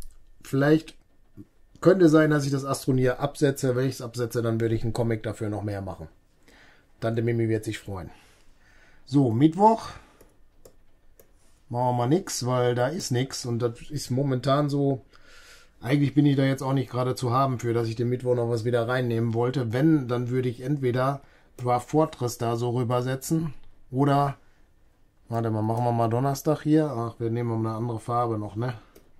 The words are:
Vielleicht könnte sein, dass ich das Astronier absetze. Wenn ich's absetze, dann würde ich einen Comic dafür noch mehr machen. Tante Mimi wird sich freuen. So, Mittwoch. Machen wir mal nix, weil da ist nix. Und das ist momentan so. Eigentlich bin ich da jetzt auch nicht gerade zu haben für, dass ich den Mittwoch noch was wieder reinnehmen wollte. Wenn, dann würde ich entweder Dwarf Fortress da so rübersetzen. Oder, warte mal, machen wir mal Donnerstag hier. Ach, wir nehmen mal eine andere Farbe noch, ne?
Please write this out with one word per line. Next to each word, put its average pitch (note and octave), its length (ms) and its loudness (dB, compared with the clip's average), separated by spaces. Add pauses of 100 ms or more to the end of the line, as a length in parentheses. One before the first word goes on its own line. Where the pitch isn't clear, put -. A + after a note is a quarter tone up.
(420)
Vielleicht D3 540 2 (840)
könnte F3+ 280 6
sein, D#3 220 6
dass D3 140 2
ich C#3 80 -2
das C#3 120 -2
Astronier B2+ 560 0
absetze. C#3 560 0
Wenn C3 120 0
ich's B2+ 140 -8
absetze, A#2+ 400 -4
dann A2+ 180 -2
würde A2+ 140 0
ich A2 80 -2
einen A#2 100 -2
Comic A2+ 300 -2
dafür G#2+ 280 -6
noch G#2 120 -6
mehr G2+ 200 -6
machen. E2+ 260 -12 (920)
Tante A2+ 220 -2
Mimi A2+ 260 0
wird A2 160 0
sich G#2+ 140 -6
freuen. F#2 320 -12 (960)
So, C3+ 260 4
Mittwoch. E3 580 4 (1800)
Machen B2 180 -2
wir B2 60 2
mal B2 160 0
nix, D3+ 380 0
weil B2 280 2
da B2 140 0
ist E3 220 -6
nix. B2+ 340 -2
Und A#2+ 160 -2
das A#2 200 -2 (100)
ist D3 200 -8
momentan C3+ 580 0
so. C#3 360 0 (800)
Eigentlich C#3+ 320 0
bin D3 120 4
ich C#3+ 100 4
da C3+ 80 2
jetzt C3+ 180 0
auch C3+ 120 -2
nicht C3 160 -2
gerade B2+ 260 -2
zu B2 160 -2
haben C3 260 0
für, A#2 160 -2
dass A#2 140 0
ich A2+ 80 -6
den A#2+ 120 -2
Mittwoch B2 280 0
noch A#2+ 120 0
was A#2 160 -2
wieder A#2+ 220 0
reinnehmen A#2 480 0
wollte. A#2+ 380 -2
Wenn, C#3+ 340 4
dann A#2+ 240 -2
würde B2+ 180 0
ich A#2+ 120 -6
entweder C3 640 -2 (340)
Dwarf B2 320 -2
Fortress D3+ 500 0
da A#2 160 -2
so A#2+ 160 -2
rübersetzen. B2+ 840 -2 (380)
Oder, C#3 460 2 (920)
warte A2+ 220 -2
mal, A2 120 0
machen A2+ 220 -2
wir A#2+ 60 2
mal A#2 180 2
Donnerstag C3+ 540 0
hier. D3+ 260 4
Ach, A#2 300 -6
wir A#2 120 -4
nehmen A#2 200 -2
mal A2+ 200 -2
eine A2 60 -8
andere A2+ 220 -4
Farbe A#2 400 -2
noch, G#2 160 -10
ne? A#2 200 -4 (440)